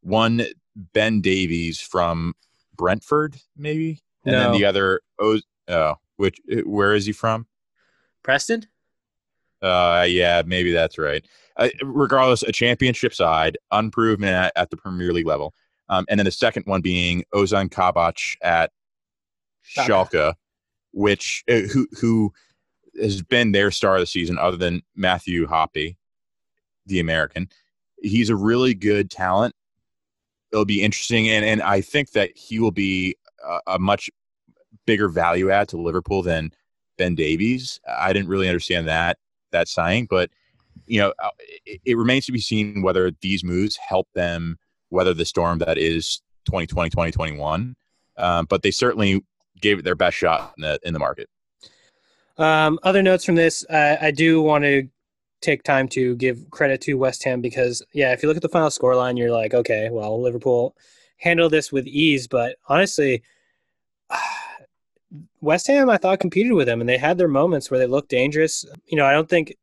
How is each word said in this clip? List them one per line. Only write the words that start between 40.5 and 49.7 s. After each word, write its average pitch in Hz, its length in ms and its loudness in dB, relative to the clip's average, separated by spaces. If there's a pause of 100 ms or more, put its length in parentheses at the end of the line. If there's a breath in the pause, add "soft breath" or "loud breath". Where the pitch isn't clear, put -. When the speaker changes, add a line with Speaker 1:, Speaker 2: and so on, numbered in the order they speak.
Speaker 1:
you 113 160 0
know, 98 200 2
uh, 104 100 -6 (340)
it, 101 180 -18
it 120 140 0
remains 123 300 2
to 131 40 -8
be 123 80 -4
seen 104 420 -4
whether 92 380 0
these 92 240 -4
moves 90 320 -2
help - 380 -4
them 85 440 -6 (340)
weather 90 220 2
the 82 120 -4
storm 85 340 -2
that 82 180 0
is 82 440 -2 (240)
twenty 87 220 -4
twenty, 85 240 -4
twenty 82 200 -2
twenty-one. 80 640 -6 (420)
Um, 85 280 0
but 95 160 0
they 101 100 2
certainly 98 500 0 (380)
gave 104 200 2